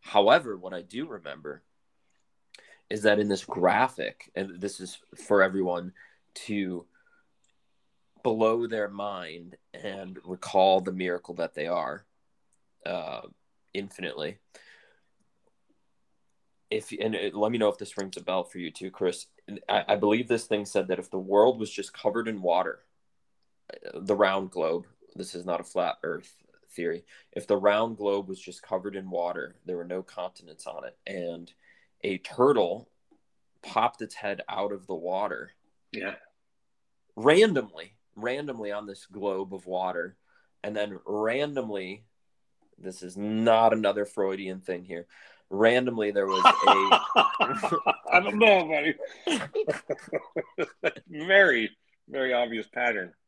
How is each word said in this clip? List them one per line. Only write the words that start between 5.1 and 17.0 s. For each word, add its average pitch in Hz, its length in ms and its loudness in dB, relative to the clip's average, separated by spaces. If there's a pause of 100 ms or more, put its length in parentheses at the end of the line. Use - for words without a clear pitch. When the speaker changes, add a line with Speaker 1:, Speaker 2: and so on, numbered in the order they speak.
Speaker 1:
for 101 260 4
everyone 92 520 0 (400)
to 95 520 -6 (1400)
blow 113 440 2
their 107 220 -4
mind 90 680 -10 (180)
and 95 520 -12
recall 95 560 4
the 92 100 -4
miracle 90 440 -4
that 82 180 -4
they 76 140 -4
are, 82 380 -4 (800)
uh, 80 360 -6 (520)
infinitely. 92 640 -8 (2250)
If, - 200 -4
and 110 240 -4